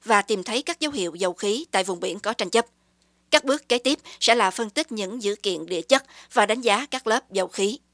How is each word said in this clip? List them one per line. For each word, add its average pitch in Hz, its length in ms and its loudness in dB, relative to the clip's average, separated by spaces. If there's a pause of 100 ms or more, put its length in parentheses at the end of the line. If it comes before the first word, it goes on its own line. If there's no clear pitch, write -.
và 233 180 4
tìm 196 220 -2
thấy 320 180 -4
các - 180 -6
dấu 302 120 -2
hiệu 170 240 -4
dầu 180 180 -2
khí 214 380 -2
tại 190 120 0
vùng 180 160 -4
biển 185 200 -6
có 214 140 -4
tranh 196 160 -4
chấp. 226 160 2 (640)
Các 294 120 6
bước 285 260 -2
kế 247 80 2
tiếp 262 220 0 (200)
sẽ 233 160 4
là 202 160 2
phân 220 180 -6
tích - 220 -4
những 214 320 -8
dữ 202 120 -2
kiện 175 300 -4
địa 170 160 -4
chất 269 220 4 (300)
và 214 120 6
đánh 226 160 0
giá 233 300 2
các 254 160 -6
lớp 220 240 0
dầu 185 160 -2
khí. 208 320 -2 (140)